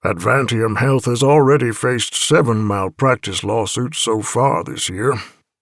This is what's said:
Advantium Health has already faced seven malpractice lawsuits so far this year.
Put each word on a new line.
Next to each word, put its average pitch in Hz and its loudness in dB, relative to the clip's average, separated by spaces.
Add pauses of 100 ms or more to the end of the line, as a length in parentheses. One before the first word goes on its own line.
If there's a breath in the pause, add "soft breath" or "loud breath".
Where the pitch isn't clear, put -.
Advantium 110 0
Health 131 2
has 120 0
already 139 4
faced 123 -4
seven 117 2
malpractice 101 -2
lawsuits 110 -4
so 110 0
far 120 0
this - -8
year. 107 -2 (480 loud breath)